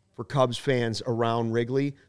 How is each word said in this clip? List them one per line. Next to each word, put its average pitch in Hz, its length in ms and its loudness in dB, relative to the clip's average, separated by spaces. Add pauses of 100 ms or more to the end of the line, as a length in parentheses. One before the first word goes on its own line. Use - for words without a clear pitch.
(180)
for - 80 -8
Cubs 127 320 0
fans 117 500 0
around 117 460 0
Wrigley. 131 400 0 (160)